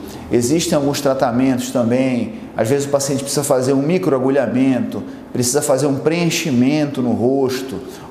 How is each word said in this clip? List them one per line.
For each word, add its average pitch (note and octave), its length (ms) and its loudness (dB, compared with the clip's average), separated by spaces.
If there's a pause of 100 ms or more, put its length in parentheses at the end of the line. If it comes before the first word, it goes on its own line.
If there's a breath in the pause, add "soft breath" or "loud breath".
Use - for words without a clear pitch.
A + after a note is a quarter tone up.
(320 loud breath)
Existem C#3+ 440 2
alguns C#3 240 0
tratamentos C3 720 0
também. B2 640 0 (220 loud breath)
Às A2+ 140 -2
vezes C#3 160 0
o C#3 40 -6
paciente C#3 340 -2
precisa - 200 -2
fazer C3 300 2
um C3+ 80 2
microagulhamento, C3 1200 0 (300 loud breath)
precisa B2 300 0
fazer C#3+ 260 2
um C#3 80 0
preenchimento D3 1080 2
no A#2+ 120 2
rosto, B2 680 0 (320 loud breath)